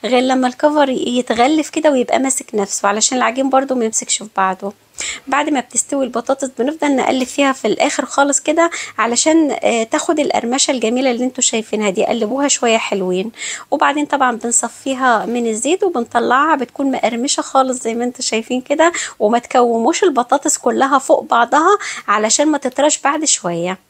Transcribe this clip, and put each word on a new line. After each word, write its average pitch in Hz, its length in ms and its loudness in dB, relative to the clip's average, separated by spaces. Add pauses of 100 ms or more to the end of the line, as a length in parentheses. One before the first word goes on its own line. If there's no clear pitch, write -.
غير 247 180 2
لما 262 260 2
الكفر 294 400 2
ي-، 247 300 -2
يتغلف 254 520 2
كده 311 200 2
ويبقى 247 280 2
ماسك 262 360 -4
نفسه 202 340 -2
علشان 214 300 0
العجين 247 320 0
برضو 269 240 2
ما 240 100 0
يمسكش - 340 -4
في 208 180 -12
بعضه. 190 360 -2 (540)
بعد 294 240 0
ما 277 100 0
بتستوي 269 440 -4
البطاطس 262 440 -4 (100)
بنفضل 285 380 0
نقلب 254 300 0
فيها 277 260 0
في - 160 -8
الاخر 285 360 0
خالص 277 360 0
كده 330 300 0 (280)
علشان، 277 640 2
آه، 226 200 0
تاخد 302 380 -2
القرمشه 262 500 0
الجميله 247 400 0
اللي 240 140 -2
انتوا 254 180 -4
شايفينها 214 480 -2
دي، 196 140 0
قلبوها 240 440 0
شويه 233 300 2
حلوين. 190 540 -2 (380)
وبعدين 285 360 0
طبعًا 262 300 0
بنصفيها 240 880 0
من 240 200 -2
الزيت 247 380 0
وبنطلعها 262 720 2
بتكون 269 340 -4
مقرمشه 240 500 -2
خالص 262 420 0
زي 226 120 -4
ما 233 100 -2
انتوا 247 180 -6
شايفين 233 380 -4
كده، 320 320 2 (260)
وما 220 200 2
تكوموش 240 680 2
البطاطس 277 540 0
كلها 262 400 2
فوق 277 240 2
بعضها 269 560 2 (300)
علشان 214 400 2
ما 294 100 0
تطراش 277 420 0
بعد 302 240 -2
شويه. 180 540 -2 (120)